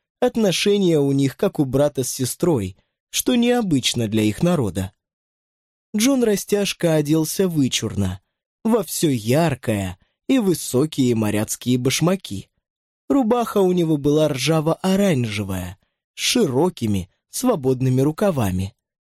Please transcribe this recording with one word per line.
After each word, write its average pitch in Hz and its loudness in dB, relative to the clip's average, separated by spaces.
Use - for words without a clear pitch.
отношения 202 2
у 139 2
них 139 0
как 202 -2
у 151 2
брата 135 0
с - -6
сестрой, 123 -2
что - -2
необычно 202 0
для 107 0
их 107 0
народа. 107 -2
Джон 254 2
Растяжка 202 0
оделся 156 0
вычурно, 104 -2
во 220 2
всё - -2
яркое 117 -2
и 262 2
высокие 143 0
моряцкие 107 -2
башмаки. 135 -2
Рубаха 240 2
у 180 2
него 165 2
была 147 2
ржаво-оранжевая, 131 -2
с - -14
широкими, 127 0
свободными 131 0
рукавами. 127 -2